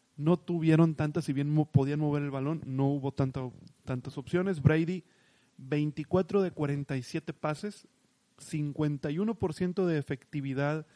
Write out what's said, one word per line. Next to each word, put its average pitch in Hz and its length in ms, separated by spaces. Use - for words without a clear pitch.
no 156 220
tuvieron 160 560
tantas, 151 300
si 143 80
bien 143 180
mo-, 151 200
podían 139 280
mover 147 240
el 143 80
balón, 139 360
no 135 200
hubo 139 260
tanta, 131 360
tantas 127 340
opciones. 175 420
Brady, 160 440
veinticuatro 151 880
de 180 80
cuarenta 143 460
y 127 60
siete 156 300
pases, - 560
cincuenta 147 720
y 151 80
uno 214 180
por 156 180
ciento 180 320
de 160 120
efectividad 143 960